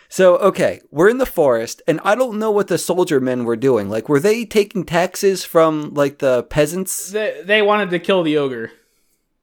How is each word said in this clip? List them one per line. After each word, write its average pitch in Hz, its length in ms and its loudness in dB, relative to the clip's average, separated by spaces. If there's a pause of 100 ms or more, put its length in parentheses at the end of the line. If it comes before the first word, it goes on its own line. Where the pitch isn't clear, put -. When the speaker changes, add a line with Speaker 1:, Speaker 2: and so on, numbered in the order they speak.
Speaker 1:
So, 180 300 4
okay, 185 420 0 (100)
we're 160 180 2
in 247 100 0
the 254 80 -2
forest, 120 600 0
and 160 140 0
I 202 120 2
don't 233 240 -2
know 220 120 -2
what 202 180 0
the 170 100 0
soldier 170 420 0
men 127 240 -2
were 117 120 -2
doing. 113 320 2
Like, 110 200 -4
were 147 120 4
they 214 240 0
taking 208 400 -2
taxes 180 600 -2
from, 156 500 0
like, 143 240 0
the 127 260 2
peasants? 175 680 -2
Speaker 2:
They, 190 340 -6
they 208 180 2
wanted 202 280 0
to 175 100 0
kill 185 240 0
the 151 120 0
ogre. 127 360 -4 (720)